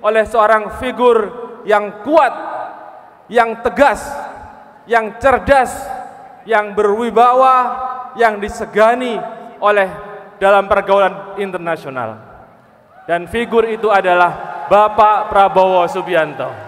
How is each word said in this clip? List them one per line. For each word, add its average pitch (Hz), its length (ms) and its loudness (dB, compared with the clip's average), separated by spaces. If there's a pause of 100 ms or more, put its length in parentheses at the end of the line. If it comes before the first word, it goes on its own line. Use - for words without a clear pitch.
oleh 214 240 0
seorang 214 560 2
figur 233 480 2 (320)
yang 208 400 -2
kuat, 285 320 2 (960)
yang 226 320 0
tegas, 240 400 0 (880)
yang 220 320 0
cerdas, 262 480 2 (720)
yang 208 320 -2
berwibawa, 247 1120 2 (320)
yang 214 240 2
disegani 220 800 0 (400)
oleh 202 240 2 (560)
dalam 196 240 4
pergaulan 196 720 0
internasional. 160 800 -8 (880)
Dan 170 240 -4
figur 226 400 0
itu 220 160 -4
adalah 180 800 0
Bapak 214 640 4
Prabowo 185 560 4
Subianto. 156 640 -4 (160)